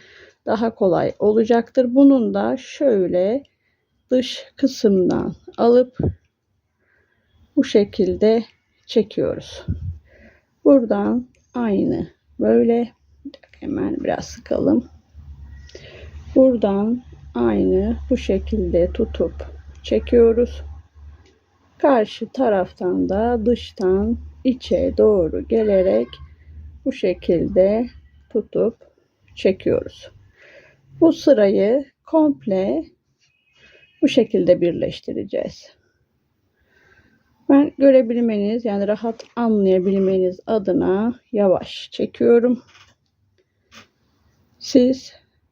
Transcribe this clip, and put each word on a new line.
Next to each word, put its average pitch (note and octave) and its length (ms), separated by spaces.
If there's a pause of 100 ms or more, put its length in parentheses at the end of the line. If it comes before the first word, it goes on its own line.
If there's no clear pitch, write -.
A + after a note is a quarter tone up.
(460)
daha A3+ 300
kolay E3 440
olacaktır. A#3 760
Bunun C4 380
da A3 240
şöyle G#3 840 (680)
dış B3+ 340 (100)
kısımdan G3 800 (220)
alıp A#3+ 400 (1600)
bu C#4+ 80
şekilde G#3 800 (420)
çekiyoruz. - 800 (1000)
Buradan A#3 600 (260)
aynı G3+ 540 (320)
böyle A#3 520 (680)
hemen - 440
biraz - 220
sıkalım. - 640 (1500)
Buradan A3+ 680 (320)
aynı G#3 600 (120)
bu B3 80
şekilde F#3 760
tutup - 420 (500)
çekiyoruz. A#3 800 (1120)
Karşı A#3 520
taraftan F#3+ 800
da A3 360
dıştan G#3+ 720 (260)
içe B3+ 540
doğru G3+ 500
gelerek G#3+ 600 (800)
bu C4+ 60
şekilde F#3+ 960 (420)
tutup G#3+ 480 (580)
çekiyoruz. - 760 (880)
Bu E4 140
sırayı G#3+ 720 (200)
komple C#4 800 (1160)
bu D4+ 60
şekilde F3+ 540
birleştireceğiz. - 1120 (1700)
Ben C#4+ 280
görebilmeniz, A#3 880
yani G3+ 220
rahat G#3+ 360 (120)
anlayabilmeniz F#3+ 1120
adına G3 720 (120)
yavaş - 600
çekiyorum. A#3 720 (2000)
Siz C4 540 (380)